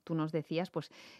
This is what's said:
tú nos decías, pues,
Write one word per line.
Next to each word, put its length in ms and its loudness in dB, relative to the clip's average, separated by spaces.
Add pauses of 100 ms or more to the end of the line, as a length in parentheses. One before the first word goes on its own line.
tú 120 0
nos 160 2
decías, 380 2
pues, 220 -4 (280)